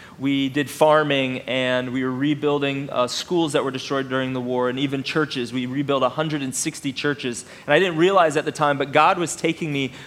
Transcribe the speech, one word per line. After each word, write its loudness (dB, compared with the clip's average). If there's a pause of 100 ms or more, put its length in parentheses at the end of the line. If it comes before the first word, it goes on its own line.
(200)
we 0
did -2
farming, 2
and -2
we -2
were -2
rebuilding, 0
uh, 0
schools -2
that 2
were -4
destroyed -4
during -2
the -4
war, 0
and -2
even -2
churches. -2
We -2
rebuilt 0
a 4
hundred -2
and -4
sixty -4
churches. -4 (200)
And 2
I 8
didn't 2
realize 6
at 2
the -2
time, 2
but -2
God 6
was -4
taking -2
me -2 (140)